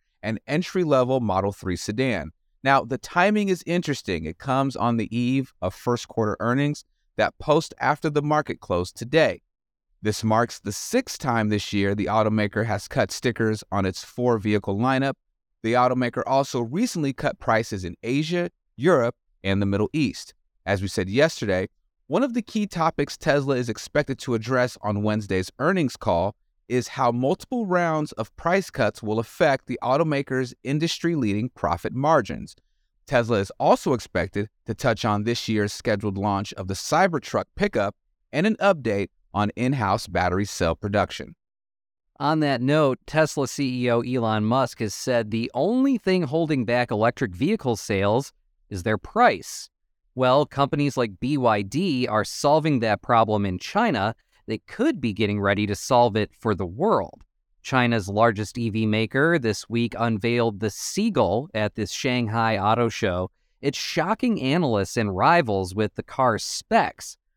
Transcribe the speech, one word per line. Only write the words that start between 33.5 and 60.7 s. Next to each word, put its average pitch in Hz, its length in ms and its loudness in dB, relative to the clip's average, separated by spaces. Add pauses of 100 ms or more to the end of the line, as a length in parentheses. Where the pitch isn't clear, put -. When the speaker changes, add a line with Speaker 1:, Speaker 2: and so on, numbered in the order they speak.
Speaker 1:
also 170 340 2
expected 104 560 -2 (180)
to 113 80 -4
touch 117 300 0
on 104 200 0
this 120 240 -2
year's 104 240 0
scheduled 101 460 -2
launch 98 340 -2
of 92 160 -10
the 98 60 -4
Cybertruck 151 720 0 (120)
pickup 107 400 -2 (340)
and 160 160 0
an 220 100 0
update 117 520 0 (260)
on 104 220 2
in-house 117 500 0
battery 90 380 0
cell 82 320 0
production. 101 580 -2 (840)
Speaker 2:
On 151 220 2
that 139 220 0
note, 139 440 4
Tesla 151 400 0
C 127 380 -4
E 120 60 2
O 120 100 4
Elon 117 420 0
Musk 120 360 0
has 107 160 -4
said 117 360 0
the 117 220 -2
only 247 460 2
thing 185 240 2
holding 151 420 0
back 120 260 0
electric 110 460 0
vehicle 127 400 0
sales 104 560 0 (380)
is 92 140 -8
their 110 120 0
price. - 720 0 (460)
Well, 127 320 4
companies 143 500 0
like 117 240 -2
B 135 160 -2
Y 113 240 4
D 127 480 -2
are 107 160 0
solving 147 560 2
that 107 220 0
problem 107 420 4
in 92 140 -2
China. 139 560 0 (320)
They 110 100 -4
could 254 420 -2
be 127 140 -2
getting 104 300 0
ready 101 240 2
to 101 80 -2
solve 120 420 2
it 104 160 0
for 110 220 -2
the 92 100 -4
world. 117 580 -2 (380)
China's 117 480 0
largest 107 480 2
E 117 140 -2
V 110 160 0
maker 127 520 2
this 113 300 -2
week 117 300 -2
unveiled 113 640 0
the 107 100 0